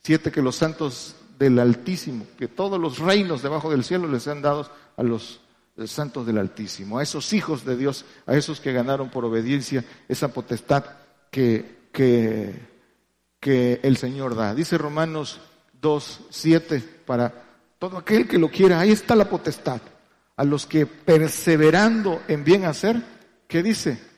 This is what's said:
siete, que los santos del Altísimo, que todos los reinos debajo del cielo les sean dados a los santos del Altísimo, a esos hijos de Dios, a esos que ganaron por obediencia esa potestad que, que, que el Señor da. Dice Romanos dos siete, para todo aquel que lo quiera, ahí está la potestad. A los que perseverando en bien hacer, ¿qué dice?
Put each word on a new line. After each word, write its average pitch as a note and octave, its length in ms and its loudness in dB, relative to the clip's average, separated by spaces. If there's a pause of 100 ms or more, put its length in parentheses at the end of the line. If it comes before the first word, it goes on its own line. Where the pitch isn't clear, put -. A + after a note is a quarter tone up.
siete, D#3 300 0
que D#3 100 -2
los B2+ 160 -2
santos D#3 580 -4 (240)
del C3 200 6
Altísimo, B2 640 0 (120)
que B2+ 120 -8
todos G3 300 -4
los C#3+ 200 -4
reinos F3+ 420 2
debajo D3 300 -4
del C3 140 2
cielo F3+ 240 -2
les B2 140 -2
sean D3 180 -8
dados D3 280 -2 (280)
a A#2+ 60 -4
los A#2 360 -4 (480)
santos C3+ 380 -8
del A2+ 120 -2
Altísimo, G2 640 -8
a - 40 -2
esos D3 300 -8
hijos D#3 320 -4
de B2+ 100 -4
Dios, C3+ 300 -4 (200)
a B2 100 0
esos D3 260 -2
que C#3 100 -4
ganaron C3 380 -2
por A#2+ 160 -6
obediencia A#2+ 580 -2 (240)
esa B2+ 220 -4
potestad B2 560 -4 (440)
que, A#2 640 -2
que, A2 600 0 (880)
que B2 420 2
el C3+ 140 4
Señor C3 380 -6
da. G#2+ 200 -2
Dice E3 220 -2
Romanos D#3 640 -6 (320)
dos - 560 -4
siete, D#3+ 500 2 (260)
para A#2+ 280 -2 (440)
todo F#3 200 -10
aquel G#3+ 300 2
que G#3 120 2
lo D#3+ 100 2
quiera, F3+ 300 6
ahí G3+ 120 6
está G#3+ 240 2
la G3+ 140 4
potestad. D3 520 -6 (560)
A C3+ 60 0
los C#3+ 220 0
que D#3 200 2
perseverando E3 1400 4
en D3 160 -2
bien F#3 220 4
hacer, G#3 360 0 (460)
¿qué E3 140 0
dice? F3 380 -2 (180)